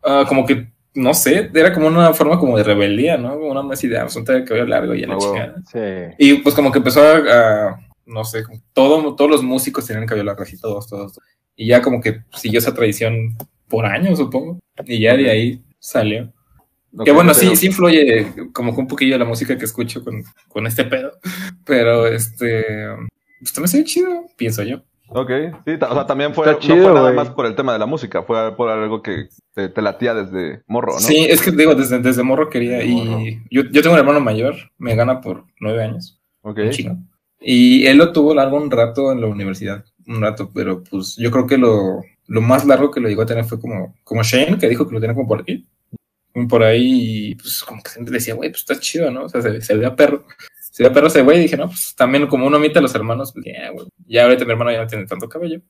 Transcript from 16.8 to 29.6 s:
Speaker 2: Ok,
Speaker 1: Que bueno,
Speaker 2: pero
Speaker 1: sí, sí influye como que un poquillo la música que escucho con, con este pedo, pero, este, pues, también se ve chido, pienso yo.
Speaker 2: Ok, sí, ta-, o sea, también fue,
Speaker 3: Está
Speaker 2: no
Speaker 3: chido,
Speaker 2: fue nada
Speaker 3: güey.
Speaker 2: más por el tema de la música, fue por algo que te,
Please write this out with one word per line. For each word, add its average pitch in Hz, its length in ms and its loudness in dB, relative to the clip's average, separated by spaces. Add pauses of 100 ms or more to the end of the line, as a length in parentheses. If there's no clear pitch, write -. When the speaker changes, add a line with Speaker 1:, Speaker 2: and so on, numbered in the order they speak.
Speaker 2:
Ok, 113 140 -10
Speaker 1:
Que 143 60 6
bueno, 165 240 6
Speaker 2:
pero 180 160 4
Speaker 1:
sí, 175 40 2
sí - 120 2
influye 156 680 2 (180)
como 120 220 -6
que 127 80 -4
un 127 60 -6
poquillo 135 320 0
la 120 60 0
música 117 300 -4
que 117 100 -8
escucho 120 380 -8
con, 117 200 -12 (240)
con 107 180 -8
este 113 200 -4
pedo, 131 260 -6 (520)
pero, 117 440 2
este, 113 560 -4 (760)
pues, - 140 -12
también 160 140 -4
se 180 100 0
ve 311 60 2
chido, 359 260 -2 (260)
pienso 110 280 -6
yo. 262 180 -10 (280)
Speaker 2:
Ok, 123 200 -4 (380)
sí, 160 100 -4
ta-, 131 140 -2
o - 20 -4
sea, 135 140 -2
también 143 260 -2
fue, 160 120 0
Speaker 3:
Está 151 100 4
Speaker 2:
no 151 40 -6
Speaker 3:
chido, 165 260 6
Speaker 2:
fue 185 100 8
nada 131 160 6
Speaker 3:
güey. 123 40 2
Speaker 2:
más 120 140 -2
por 127 160 -4
el 110 80 -2
tema 131 200 -2
de 107 60 -2
la 107 60 -2
música, 120 380 -6
fue 110 340 -4
por 117 120 -2
algo 110 340 -4
que 87 240 -8 (260)
te, 95 160 -6